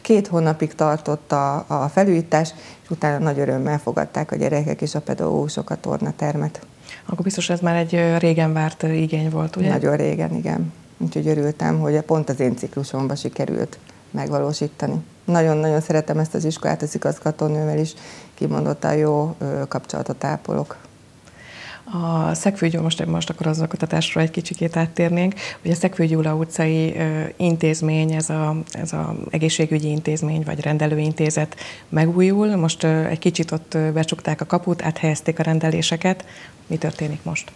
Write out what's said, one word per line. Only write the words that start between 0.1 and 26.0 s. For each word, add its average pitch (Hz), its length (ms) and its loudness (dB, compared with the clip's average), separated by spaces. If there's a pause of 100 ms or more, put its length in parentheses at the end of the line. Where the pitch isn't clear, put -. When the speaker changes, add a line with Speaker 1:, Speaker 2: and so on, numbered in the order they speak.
Speaker 1:
hónapig 160 480 2
tartott 156 580 0
a, 143 340 0
a 143 260 -2
felújítás, 165 600 4 (280)
és - 80 -12
utána 151 340 0
nagy 143 140 2
örömmel 139 400 0
fogadták 151 540 -2
a - 40 -4
gyerekek 147 460 0
és 151 120 -4
a 147 60 -2
pedagógusok 151 720 -2
a 156 100 -6
tornatermet. 151 880 -4 (400)
Speaker 2:
Akkor 175 180 -4
biztos 180 260 -2
ez 175 100 0
már 170 160 2
egy, 170 180 0
ö, 170 240 4
régen 165 340 4
várt, 156 300 -2
ö, 160 100 0
igény 160 380 0
volt, 160 260 -2
ugye? 185 120 2
Speaker 1:
Nagyon 143 280 2
régen, 156 380 0
igen. 165 380 -2 (260)
Úgyhogy 156 300 -2
örültem, 151 520 0
hogy 151 200 2
pont 156 280 0
az 135 120 -2
én 127 160 2
ciklusomban 135 600 -4
sikerült - 600 -4 (320)
megvalósítani. 143 920 -2 (220)
Nagyon-nagyon 156 560 4
szeretem 156 380 0
ezt 160 160 -2
az 160 100 -2
iskolát, 156 380 -2
az 151 120 -6
igazgatónővel 151 840 0
is 156 160 0 (400)
kimondottan 147 600 0
jó, 151 440 2
ö, 143 300 -4
kapcsolatot - 560 -6
ápolok. 147 520 -4 (1080)
Speaker 2:
A 165 500 0
Szegfű 196 340 0
Gyula, 165 140 0
most, 160 240 0
most 165 240 -2
akkor 165 160 -4
az 156 140 0
oktatásról 160 600 0
egy 160 80 2
kicsikét 165 460 -4
áttérnénk. 170 580 2 (300)
Ugye 165 80 2
a 170 40 2
Szegfű 175 300 2